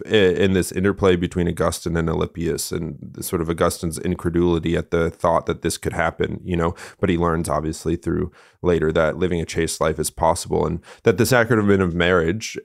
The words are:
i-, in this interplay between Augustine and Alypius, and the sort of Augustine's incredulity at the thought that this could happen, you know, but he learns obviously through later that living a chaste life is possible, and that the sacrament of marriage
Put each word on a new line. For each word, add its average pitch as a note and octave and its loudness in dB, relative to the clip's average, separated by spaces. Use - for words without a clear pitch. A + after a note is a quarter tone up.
i-, - -12
in F#2+ 4
this F2+ 2
interplay F#2+ 2
between F2 -2
Augustine E2 -2
and E2 0
Alypius, E2 -4
and D#2+ -6
the - -14
sort F2 -2
of D#2+ -4
Augustine's E2+ -2
incredulity E2+ 0
at D#2 -6
the E2 2
thought D#2+ 0
that - -4
this E2 -2
could - -6
happen, E2 -2
you F2 -4
know, E2+ 0
but F#2+ 0
he F2 2
learns E2 0
obviously D#2 -2
through E2 -4
later D#2+ 2
that D#2+ 2
living F2 -2
a E2 -4
chaste - -2
life D#2 0
is D#2 -4
possible, E2 0
and E2 -4
that G#2 4
the A2 4
sacrament A2 4
of E2+ 0
marriage F2 2